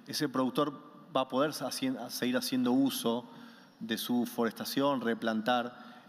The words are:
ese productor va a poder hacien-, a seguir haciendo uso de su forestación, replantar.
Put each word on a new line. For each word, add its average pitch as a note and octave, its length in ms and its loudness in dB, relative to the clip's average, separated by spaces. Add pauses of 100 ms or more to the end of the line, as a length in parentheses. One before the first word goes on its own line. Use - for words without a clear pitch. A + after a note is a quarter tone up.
ese C#3+ 220 -2
productor C3+ 440 2 (440)
va C3 60 4
a C3+ 60 -4
poder C#3 220 2
hacien-, C3 480 -4
a A#2+ 120 -8
seguir B2 260 0
haciendo B2 340 2
uso B2 580 2 (520)
de A2+ 180 -2
su B2 260 0
forestación, A#2+ 760 0
replantar. A2+ 760 0 (320)